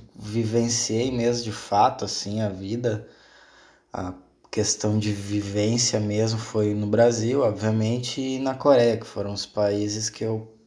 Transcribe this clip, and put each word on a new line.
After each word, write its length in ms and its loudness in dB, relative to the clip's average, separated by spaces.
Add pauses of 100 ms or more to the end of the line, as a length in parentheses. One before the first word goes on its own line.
(160)
vivenciei 960 0
mesmo, 320 0
de 80 -6
fato, 540 2
assim, 360 -4
a 80 0
vida, 580 -4 (840)
a 200 -8 (360)
questão 480 0
de 140 0
vivência 880 0
mesmo 400 0
foi 340 0
no 140 -2
Brasil, 540 4
obviamente, 800 0
e 200 -2
na 160 -2
Coreia, 420 6
que 80 -8
foram 280 -6
os 120 -8
países 640 -2
que 140 -10
eu 280 -4 (160)